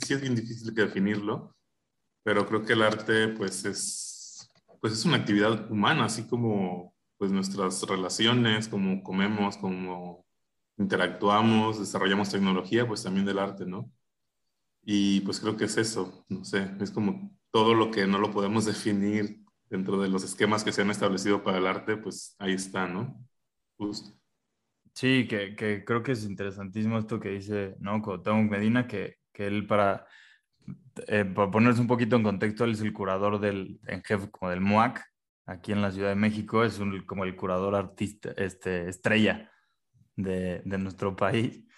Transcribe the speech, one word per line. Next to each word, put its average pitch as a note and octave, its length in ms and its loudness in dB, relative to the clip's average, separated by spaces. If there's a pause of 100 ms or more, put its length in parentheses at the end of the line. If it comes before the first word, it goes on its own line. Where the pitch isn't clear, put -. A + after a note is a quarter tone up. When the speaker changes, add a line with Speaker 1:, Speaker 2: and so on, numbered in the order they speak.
Speaker 1:
sí - 80 -2
es C3+ 80 -2
bien C3 140 -2
difícil A2 380 -6
que A2 80 0
definirlo, G2+ 760 -2 (680)
pero G2+ 240 2
creo G#2+ 160 0
que A#2 100 2
el A2+ 80 4
arte, A2 480 2
pues, G#2 360 -6
es, - 840 -10 (320)
pues, A2 120 -2
es A2 120 -4
una D3+ 120 6
actividad G#2 540 2
humana, A#2 340 2
así A2 220 -4
como, G2+ 680 -2 (220)
pues, G2 140 -2
nuestras F#2+ 520 0
relaciones, G#2+ 840 2
como F#2+ 360 -2
comemos, G2+ 540 0
como F#2 680 -8 (520)
interactuamos, G#2+ 1000 2
desarrollamos G2 520 0
tecnología, G2 560 2
pues, G#2+ 160 -6
también G2 240 0
del G2 120 0
arte, G2 260 -4
¿no? G2 260 -10 (920)
Y, G2+ 380 2
pues, G2 180 -4
creo A2 180 -2
que A2 80 2
es - 120 -2
eso, G#2+ 520 -2
no F#2 160 -6
sé, G2 340 -2
es - 120 -4
como G2 460 -2 (140)
todo A2+ 240 6
lo A2 160 4
que G2 160 2
no G2 120 4
lo G2+ 120 2
podemos G2+ 340 0
definir G#2 800 -2 (260)
dentro G2 320 -2
de G2 80 0
los F#2+ 140 0
esquemas G#2+ 400 2
que A2+ 80 0
se G#2 100 0
han G2+ 80 2
establecido G2 540 0
para F#2+ 160 0
el F#2 80 2
arte, G2 300 -2
pues, - 420 -12
ahí F#2+ 140 -2
está, F#2+ 340 -4
¿no? G#2 360 -6 (540)
Justo. - 400 -8 (760)
Speaker 2:
Sí, B2+ 340 2
que, G#2 280 -4
que G#2 300 -2
creo A#2 180 0
que C3 100 -2
es A2 120 -4
interesantísimo G2+ 720 -4
esto A2 220 -4
que G2+ 100 -6
dice, G2 500 -4
¿no? G#2 220 -2
Cuauhtémoc G#2+ 480 2
Medina, A2 380 2
que, F#2+ 300 -8 (140)
que G2+ 160 -6
él G2+ 200 -2
para, G2+ 400 2 (1000)
eh, G#2 180 2
para G2 260 2
ponerse A2+ 300 6
un A#2+ 60 2
poquito A#2+ 280 2
en A#2 80 4
contexto, G#2 420 0
él A#2 60 0
es G#2+ 100 -2
el G#2+ 120 -4
curador G2+ 460 0
del, G2 480 -2
en G2 160 -8
jefe G#2 280 -2
como - 180 -6
del F2+ 120 -2
muac, G#2+ 440 2 (400)
aquí F#2+ 260 -8
en G#2 100 2
la G2+ 100 0
Ciudad G2 180 -2
de G2 60 0
México, G#2+ 480 2
es G2+ 160 0
un, G2 260 -4
como F#2+ 180 -6
el F#2 120 -6
curador F#2+ 400 0
artista, G2+ 640 -4
este, F2+ 520 -4
estrella G#2+ 640 2 (640)
de, F#2 500 -2
de F#2+ 120 -4
nuestro F#2+ 380 -4
país. G#2+ 480 0 (140)